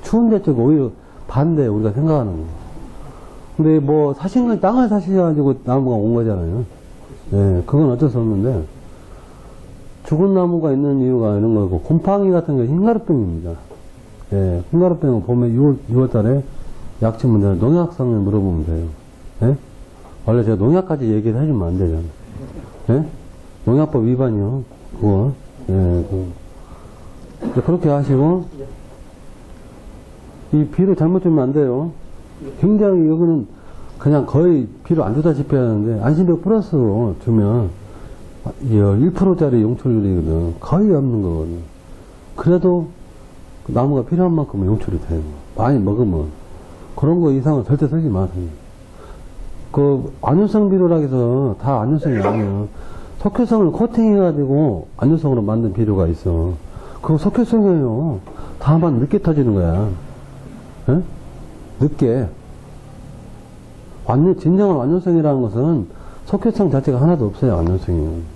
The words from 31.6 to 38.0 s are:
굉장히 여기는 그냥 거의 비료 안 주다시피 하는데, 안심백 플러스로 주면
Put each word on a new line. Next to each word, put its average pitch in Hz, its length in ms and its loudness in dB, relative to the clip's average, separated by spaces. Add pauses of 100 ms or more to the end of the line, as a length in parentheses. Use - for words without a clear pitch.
굉장히 196 480 4
여기는 160 380 2 (520)
그냥 143 280 2
거의 151 400 2 (180)
비료 165 200 0
안 101 100 -2
주다시피 147 400 0
하는데, 113 480 0
안심백 165 400 2
플러스로 120 720 0 (100)
주면 110 460 2 (960)